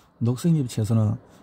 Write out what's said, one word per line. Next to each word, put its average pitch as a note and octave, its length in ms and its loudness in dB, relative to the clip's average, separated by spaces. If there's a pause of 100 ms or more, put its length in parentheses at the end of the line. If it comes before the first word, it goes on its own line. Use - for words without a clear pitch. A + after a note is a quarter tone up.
(180)
녹색잎 B2+ 500 0
채소나 A2 500 0 (240)